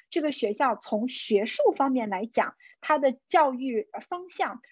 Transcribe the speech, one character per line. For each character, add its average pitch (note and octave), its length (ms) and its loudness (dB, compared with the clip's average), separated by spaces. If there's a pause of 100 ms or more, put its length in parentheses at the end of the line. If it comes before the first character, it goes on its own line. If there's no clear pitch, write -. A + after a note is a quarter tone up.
这 E4+ 120 -2
个 D4+ 100 0
学 G#3+ 220 -2
校 A#3 240 2
从 G#3+ 320 -4
学 G#3+ 360 0
术 A#4 300 2
方 C4+ 160 2
面 A3+ 180 -2
来 G3 160 -4
讲， - 300 -2 (240)
它 D4+ 180 2
的 C4+ 160 2 (140)
教 D4+ 260 4
育 B3 360 -4 (180)
方 F4+ 220 -10
向， A#3+ 320 -6 (100)